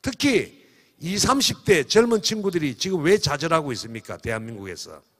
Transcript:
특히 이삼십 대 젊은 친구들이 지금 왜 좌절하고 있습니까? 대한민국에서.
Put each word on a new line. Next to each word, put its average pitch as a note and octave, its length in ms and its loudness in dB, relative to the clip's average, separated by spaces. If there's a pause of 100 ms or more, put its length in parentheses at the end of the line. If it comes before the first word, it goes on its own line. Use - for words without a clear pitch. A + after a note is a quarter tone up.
특히 A#3 640 -2 (360)
이삼십 G#3 680 0
대 E3+ 180 6
젊은 A3+ 380 4
친구들이 F3 540 -2
지금 F#3 260 -2
왜 F#3 160 4
좌절하고 D3 540 0
있습니까? A2 440 -10
대한민국에서. G2 880 -10 (180)